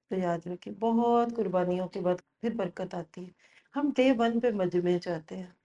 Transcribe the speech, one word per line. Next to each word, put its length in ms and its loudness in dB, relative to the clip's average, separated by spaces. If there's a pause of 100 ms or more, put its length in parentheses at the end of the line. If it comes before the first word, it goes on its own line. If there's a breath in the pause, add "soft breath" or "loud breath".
(120)
तो 40 -2
याद 320 -2
रखिए, 260 -10
बहुत 640 2
कुर्बानियों 520 0
के 140 -8
बाद 200 0 (200)
फिर 140 -4
बरकत 400 -6
आती 300 -12
है। 60 -16 (440 soft breath)
हम 160 0
डे 220 6
वन 260 2
पे 140 2
मजमे 460 2
जाते 360 -6
हैं, 300 -14